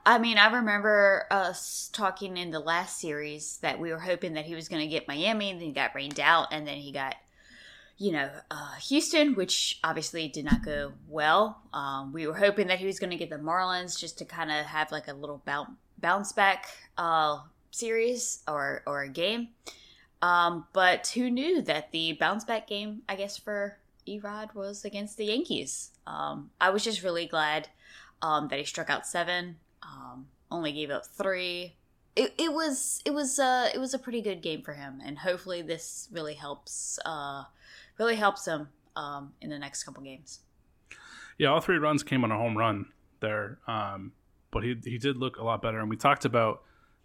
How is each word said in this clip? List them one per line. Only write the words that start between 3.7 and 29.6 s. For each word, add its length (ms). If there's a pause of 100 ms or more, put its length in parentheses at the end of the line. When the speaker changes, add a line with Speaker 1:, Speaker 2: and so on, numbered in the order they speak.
Speaker 1:
we 120
were 80
hoping 340
that 120
he 100
was 120
gonna 200
get 200
Miami, 440
and 80
then 80
he 60
got 220
rained 240
out, 320
and 160
then 100
he 140
got, 240 (840)
you 160
know, 160 (220)
uh, 240
Houston, 600
which 480
obviously 440
did 180
not 180
go 300 (140)
well. 540 (120)
Um, 400
we 140
were 80
hoping 320
that 120
he 60
was 140
gonna 180
get 120
the 80
Marlins 600
just 220
to 60
kinda 380
have, 280
like, 160
a 60
little 320
boun-, 320 (200)
bounce 360
back, 340 (300)
uh, 420 (320)
series 720
or, 400
or 180
a 60
game. 400 (720)
Um, 520
but 420
who 140
knew 320
that 320
the 260
bounce 240
back 240
game, 400
I 80
guess, 220
for 400 (280)
Erod 480
was 300
against 320
the 100
Yankees? 680 (140)
Um, 540
I 120
was 120
just 200
really 220
glad, 440 (520)
um, 280
that 100
he 60
struck 240
out 180
seven, 500 (240)